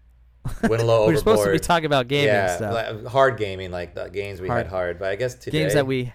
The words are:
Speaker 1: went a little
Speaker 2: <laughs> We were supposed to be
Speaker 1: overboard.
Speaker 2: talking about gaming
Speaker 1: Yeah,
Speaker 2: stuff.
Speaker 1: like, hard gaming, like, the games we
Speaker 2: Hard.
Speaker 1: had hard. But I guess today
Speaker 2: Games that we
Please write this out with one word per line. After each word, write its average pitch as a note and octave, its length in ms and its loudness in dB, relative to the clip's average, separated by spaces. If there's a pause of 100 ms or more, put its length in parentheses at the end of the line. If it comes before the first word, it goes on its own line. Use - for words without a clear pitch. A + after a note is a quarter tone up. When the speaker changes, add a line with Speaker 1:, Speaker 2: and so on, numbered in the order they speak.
(680)
Speaker 1:
went A2+ 140 2
a - 20 0
little A2+ 220 6
Speaker 2:
<laughs> - 0 -
We - 60 6
were - 60 2
supposed G#2+ 240 4
to G#2 40 2
be G2+ 40 2
Speaker 1:
overboard. G2 120 2
Speaker 2:
talking E3 240 2
about C3+ 220 0
gaming C#3+ 180 2
Speaker 1:
Yeah, G2 300 2
Speaker 2:
stuff. G#2+ 180 -4
Speaker 1:
like, A2 320 -6
hard C3 300 4
gaming, F#2+ 340 -6
like, F2 240 -8
the F#2+ 140 -10
games G2 320 -8
we F#2 80 -6
Speaker 2:
Hard. A#2+ 160 -2
Speaker 1:
had - 40 -12
hard. F2 300 -4
But F#2+ 120 -4
I G2+ 60 -2
guess B2 200 -6
today - 240 -4
Speaker 2:
Games G#2 140 0
that C#3 120 2
we B2+ 280 -4